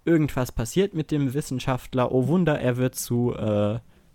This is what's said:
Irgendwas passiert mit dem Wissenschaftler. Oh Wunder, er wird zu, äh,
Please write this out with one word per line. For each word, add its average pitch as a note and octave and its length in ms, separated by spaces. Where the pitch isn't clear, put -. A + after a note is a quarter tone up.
Irgendwas D3+ 480
passiert F3 420
mit D#3 160
dem C#3 240
Wissenschaftler. B2+ 800
Oh B2+ 140
Wunder, D#3 340
er B2 160
wird B2+ 200
zu, A#2+ 380
äh, G#2 440